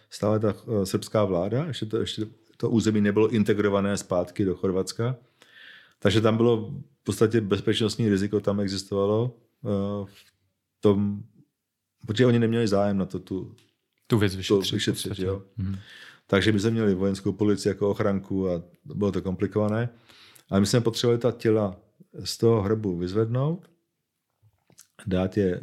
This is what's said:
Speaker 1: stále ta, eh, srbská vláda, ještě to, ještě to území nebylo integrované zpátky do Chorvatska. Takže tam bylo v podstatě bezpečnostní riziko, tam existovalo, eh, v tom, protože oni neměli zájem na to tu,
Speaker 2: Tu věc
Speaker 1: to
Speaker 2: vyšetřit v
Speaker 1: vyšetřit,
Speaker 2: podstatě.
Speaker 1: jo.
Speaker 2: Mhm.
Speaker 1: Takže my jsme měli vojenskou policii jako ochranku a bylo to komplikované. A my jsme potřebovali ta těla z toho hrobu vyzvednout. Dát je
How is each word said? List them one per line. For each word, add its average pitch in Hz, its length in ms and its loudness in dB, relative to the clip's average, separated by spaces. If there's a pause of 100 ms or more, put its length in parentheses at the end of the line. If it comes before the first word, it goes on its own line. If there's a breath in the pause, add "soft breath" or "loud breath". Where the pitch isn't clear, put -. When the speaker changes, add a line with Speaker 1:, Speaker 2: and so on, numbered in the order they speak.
Speaker 1:
stále 104 300 -2
ta, 107 140 0 (280)
eh, 95 40 -2
srbská 107 400 0
vláda, 98 400 -2
ještě 127 200 -8
to, 107 120 -4
ještě 107 280 -6 (320)
to 117 120 -4
území 107 320 2
nebylo 104 280 4
integrované 101 680 2
zpátky 90 480 -2
do 90 100 0
Chorvatska. 95 600 -2 (840 loud breath)
Takže 104 220 4
tam 110 160 4
bylo 117 200 4 (440)
v - 20 -20
podstatě 110 380 2
bezpečnostní 104 680 0
riziko, 101 300 0
tam 101 200 0
existovalo, 101 800 -2 (280)
eh, - 20 -6 (380)
v - 200 -20 (540)
tom, 101 440 2 (840)
protože 123 180 2
oni 120 140 4
neměli 113 280 0
zájem 101 300 2
na 95 80 -2
to 90 140 -8
tu, 90 360 -10 (520)
Speaker 2:
Tu 120 100 2
věc 101 140 2
Speaker 1:
to 95 60 -8
Speaker 2:
vyšetřit 95 340 0
v - 20 -2
Speaker 1:
vyšetřit, 104 360 -4
Speaker 2:
podstatě. 95 180 -4
Speaker 1:
jo. 98 160 -4 (140)
Speaker 2:
Mhm. 98 180 -6 (520 loud breath)
Speaker 1:
Takže 98 240 4
my 107 80 0
jsme 110 120 2
měli 110 240 2
vojenskou 98 380 0
policii 104 360 0
jako 101 200 0
ochranku 95 600 -2
a 87 120 -2 (240)
bylo 101 260 -2
to 90 100 -4
komplikované. 104 680 -2 (600 loud breath)
A 98 100 2
my 101 60 4
jsme 120 160 4
potřebovali 117 380 0
ta 117 120 0
těla 107 440 0 (480)
z - 140 -10
toho 113 240 4
hrobu 101 360 -2
vyzvednout. 113 720 -2 (1400)
Dát 95 300 -2
je 92 260 0